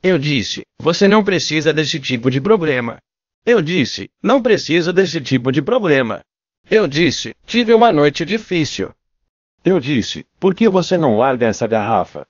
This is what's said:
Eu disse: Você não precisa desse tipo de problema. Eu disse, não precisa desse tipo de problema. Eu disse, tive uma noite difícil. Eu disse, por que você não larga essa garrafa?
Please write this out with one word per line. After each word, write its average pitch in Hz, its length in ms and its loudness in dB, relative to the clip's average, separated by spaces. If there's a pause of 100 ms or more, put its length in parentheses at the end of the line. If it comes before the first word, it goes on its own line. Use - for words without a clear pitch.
Eu 185 160 2
disse: 139 480 -4 (140)
Você 170 280 2
não 208 160 4
precisa 156 480 0
desse 151 280 -2
tipo 127 320 -2
de 135 100 -2
problema. 147 560 -2 (480)
Eu 233 160 4
disse, 147 480 -4 (140)
não 240 180 2
precisa 180 500 0
desse 170 300 0
tipo 127 300 -2
de 147 100 0
problema. 143 600 0 (460)
Eu 214 200 2
disse, 143 480 -2 (100)
tive 233 300 2
uma 226 180 6
noite 147 320 2
difícil. 170 640 -4 (720)
Eu 180 160 2
disse, 120 460 -4 (140)
por 185 160 0
que 226 120 2
você 185 300 0
não 139 200 2
larga 123 280 0
essa 110 220 -2
garrafa? 104 640 -2